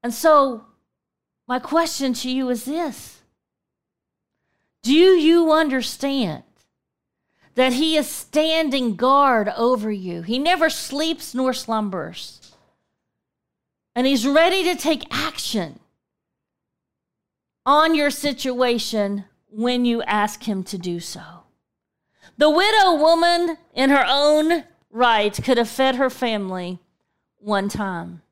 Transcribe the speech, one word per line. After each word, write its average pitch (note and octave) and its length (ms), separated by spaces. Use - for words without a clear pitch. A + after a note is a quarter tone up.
And A#3+ 100
so, C#4 520
my B3 140
question C#4+ 540
to B3 140
you B3+ 220
is A#3+ 140
this. D4+ 560
Do A#3+ 100
you E4 600
understand C4+ 920
that B3+ 180
he D#4 240
is D4+ 100
standing D4+ 880
guard B3+ 640
over A#3 340
you? F#3 320
He G#3+ 160
never D#4+ 320
sleeps - 640
nor B3+ 180
slumbers. F#3+ 1000
And B3 100
he's C4 180
ready E4 380
to F4 140
take D4 340
action A#3 720
on D#4 300
your D4 160
situation A#3+ 1120
when B3 340
you A#3 180
ask G#3 420
him G3 180
to F#3+ 160
do F3 220
so. - 200
The D4 120
widow F#4+ 460
woman E4 640
in C4+ 160
her C#4 180
own D4+ 540
right A3 500
could B3 160
have A#3 100
fed C4 280
her C4 140
family F#3 680
one G3+ 280
time. F3 640